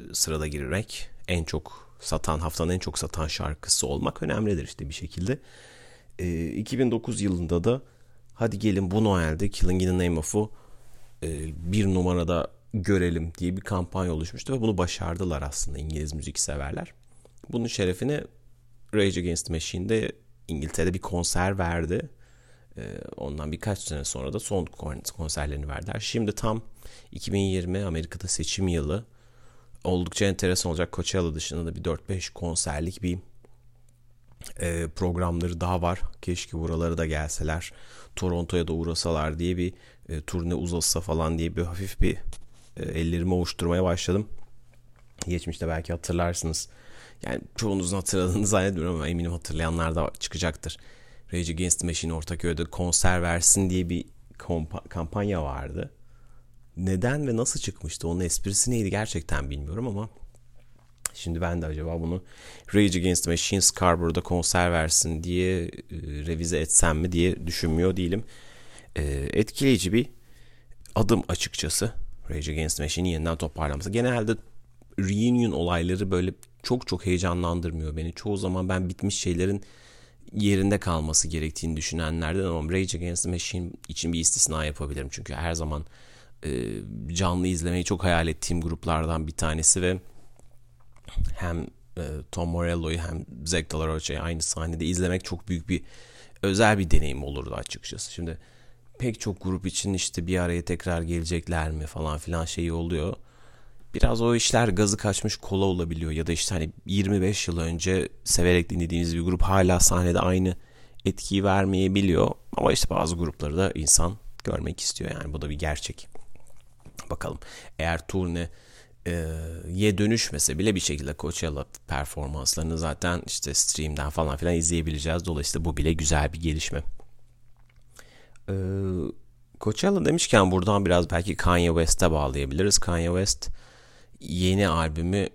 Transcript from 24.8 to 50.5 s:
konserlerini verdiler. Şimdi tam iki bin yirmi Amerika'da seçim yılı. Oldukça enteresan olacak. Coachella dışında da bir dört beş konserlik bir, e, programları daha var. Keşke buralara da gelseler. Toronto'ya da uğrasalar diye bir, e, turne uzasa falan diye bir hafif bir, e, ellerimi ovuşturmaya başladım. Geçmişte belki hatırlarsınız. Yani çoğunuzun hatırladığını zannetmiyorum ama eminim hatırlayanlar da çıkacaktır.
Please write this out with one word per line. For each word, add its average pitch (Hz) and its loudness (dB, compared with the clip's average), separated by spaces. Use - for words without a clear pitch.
konserlerini 73 -4
verdiler. 90 -6
Şimdi 107 0
tam 110 -2
iki - -6
bin 98 4
yirmi 92 0
Amerika'da 82 -4
seçim 95 -2
yılı. 85 0
Oldukça 90 2
enteresan 90 2
olacak. 82 -2
Coachella 87 -2
dışında 78 -4
da 82 -6
bir 82 -10
dört 82 -4
beş 95 -4
konserlik 82 -4
bir, 92 -2
e, 85 -2
programları 87 -2
daha 90 0
var. 87 0
Keşke - -4
buralara 82 0
da 82 0
gelseler. 78 -2
Toronto'ya 87 0
da 82 -2
uğrasalar 80 0
diye 87 0
bir, 90 -2
e, 78 -6
turne 85 -2
uzasa 85 0
falan 80 0
diye 82 -2
bir 90 -2
hafif 90 -4
bir, 87 6
e, - -8
ellerimi 85 0
ovuşturmaya 87 2
başladım. 90 2
Geçmişte 85 -4
belki 82 -4
hatırlarsınız. 85 -2
Yani 60 -4
çoğunuzun 98 0
hatırladığını 92 2
zannetmiyorum 92 2
ama 76 -2
eminim 85 0
hatırlayanlar 82 0
da 80 0
çıkacaktır. - -4